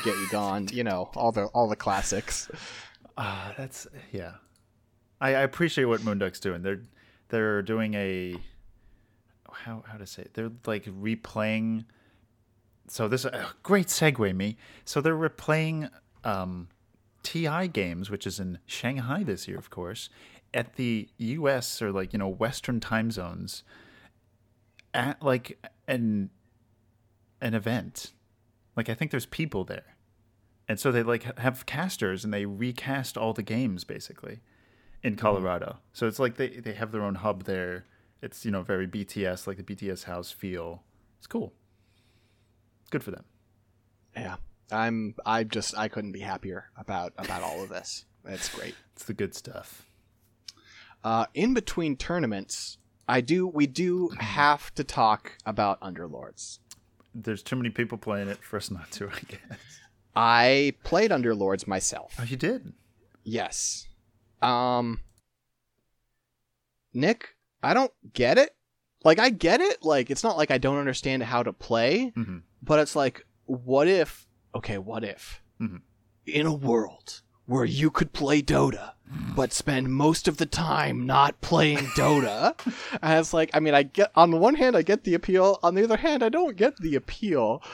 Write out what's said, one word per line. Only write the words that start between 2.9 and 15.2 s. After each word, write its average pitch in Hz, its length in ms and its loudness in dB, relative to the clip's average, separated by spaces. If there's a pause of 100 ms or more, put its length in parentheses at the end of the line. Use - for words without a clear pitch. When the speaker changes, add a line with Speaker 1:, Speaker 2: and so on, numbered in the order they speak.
Speaker 2:
Uh, 98 400 -8
that's, - 300 -12 (260)
yeah. 87 200 -10 (880)
I, 135 140 0
I 131 40 2
appreciate 139 460 0
what 117 160 2
Moonduck's 101 360 -2
doing. 87 220 -6
They're, 98 220 -4 (480)
they're 107 320 2
doing 110 320 -2
a, 92 420 -4 (1120)
how, 110 380 -14
how 110 80 -16
to 104 100 -16
say - 180 -14
it? - 100 -20
They're, 113 160 -6 (160)
like, 107 180 -4
replaying. 110 1000 -2 (1040)
So 110 200 -4
this, 127 160 -2
uh, 123 220 -6 (160)
great 190 240 2
segue, 117 500 2
me. 104 220 -4 (260)
So - 160 -4
they're 160 160 2
replaying, 156 720 -2 (360)